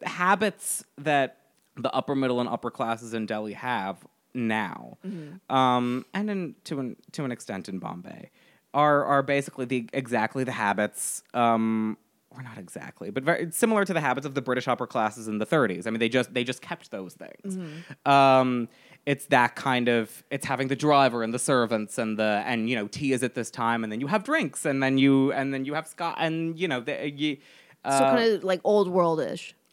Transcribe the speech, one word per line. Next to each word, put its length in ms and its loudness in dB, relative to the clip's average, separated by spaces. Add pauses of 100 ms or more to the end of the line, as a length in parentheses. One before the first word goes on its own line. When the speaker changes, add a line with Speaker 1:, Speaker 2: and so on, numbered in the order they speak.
Speaker 1:
habits 800 0 (140)
that 380 2 (400)
the 180 -4
upper 220 0
middle 240 2
and 80 -2
upper 240 -6
classes 420 -4
in 120 -4
Delhi 260 -4
have 520 -6 (300)
now, 720 -4
Speaker 2:
Mm-hmm. 480 -8
Speaker 1:
um, 580 2
and 160 -4
in, 260 -4 (100)
to 160 -6
an, 160 -8 (160)
to 120 -6
an 60 -4
extent 380 -10
in 100 -6
Bombay, 520 -12 (440)
are, 300 6
are 180 4
basically 420 0
the, 300 -4
exactly 500 0
the 80 -6
habits, 680 -2 (100)
um, 640 2 (340)
or 120 -16
not 160 -14
exactly, 520 -14
but 120 -4
very 280 0
similar 360 2
to 80 -2
the 80 0
habits 240 0
of 80 -6
the 80 -2
British 260 -2
upper 180 0
classes 420 -2
in 100 -2
the 80 -2
thirties. 400 2
I 40 -4
mean, 80 -2
they 120 2
just, 240 2
they 100 0
just 160 -6
kept 300 -12
those 240 -12
things. 420 -12
Speaker 2:
Mm-hmm. 540 -10
Speaker 1:
Um, 580 6 (380)
it's 200 -2
that 300 4
kind 320 0
of, 420 0
it's 140 -8
having 240 -2
the 80 -2
driver 460 4
and 100 -2
the 60 -2
servants 580 0
and 220 -2
the, 260 2
and, 240 -2
you 80 -2
know, 100 -4
tea 280 -2
is 80 -2
at 120 -2
this 160 -8
time, 320 -2
and 80 -6
then 100 -6
you 80 -6
have 160 0
drinks, 420 -4
and 160 0
then 160 2
you, 340 4
and 220 -4
then 100 -6
you 80 -8
have 160 -6
scotch, 300 -8
and, 420 -2
you 80 -2
know, 120 -2
the, 300 -6
you, 280 -4 (460)
Speaker 2:
So 60 -2
Speaker 1:
uh, 260 4
Speaker 2:
kinda, 300 2
like, 160 0
old 260 4
world-ish. 680 0 (180)